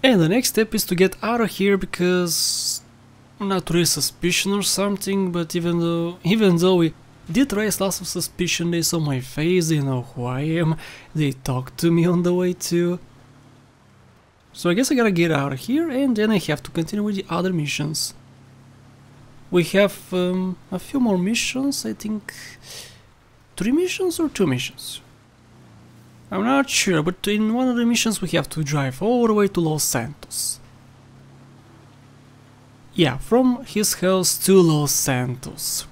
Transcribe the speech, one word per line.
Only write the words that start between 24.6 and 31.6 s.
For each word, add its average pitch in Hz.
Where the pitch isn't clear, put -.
I'm 196
not 269
sure, 170
but 180
in 214
one 254
of 247
the 233
missions 226
we 175
have 151
to 156
drive 139
all 233
the 220
way 202
to 190
Los 156
Santos. -